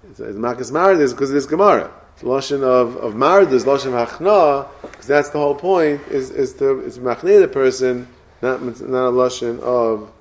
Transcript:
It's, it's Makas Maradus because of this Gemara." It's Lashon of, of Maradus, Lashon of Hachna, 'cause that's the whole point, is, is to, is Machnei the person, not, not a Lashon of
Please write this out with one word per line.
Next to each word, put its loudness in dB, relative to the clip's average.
It's, -20
it's -12
Makas -6
Maradus 2
because -4
of -2
this 0
Gemara." 2
It's -20
Lashon -4
of, 2
of -8
Maradus, 4
Lashon 0
of -2
Hachna, 2
'cause -20
that's 0
the -6
whole 0
point, 0
is, -4
is -4
to, 0
is -12
Machnei 4
the 4
person, 0
not, -2
not -4
a 0
Lashon -2
of -2